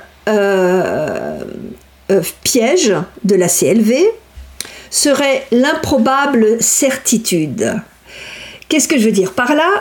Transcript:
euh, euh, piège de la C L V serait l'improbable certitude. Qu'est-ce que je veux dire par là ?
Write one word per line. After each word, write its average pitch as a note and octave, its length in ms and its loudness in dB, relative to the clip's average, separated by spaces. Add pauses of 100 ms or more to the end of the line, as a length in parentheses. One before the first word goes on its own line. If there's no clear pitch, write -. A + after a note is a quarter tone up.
(280)
euh, F3+ 1120 -2 (720)
euh, F#3+ 100 4 (220)
piège B3+ 500 2 (300)
de G3+ 120 2
la F3+ 120 2
C F3 180 0
L G3 160 4
V B3+ 240 2 (880)
serait C4+ 600 0
l'improbable C4 1080 2
certitude. F3 1120 -2 (920)
Qu'est-ce D#4 200 0
que D4+ 120 2
je G#3+ 60 2
veux A3+ 60 4
dire F#3 220 0
par B3+ 220 0
là ? D#4 120 2 (140)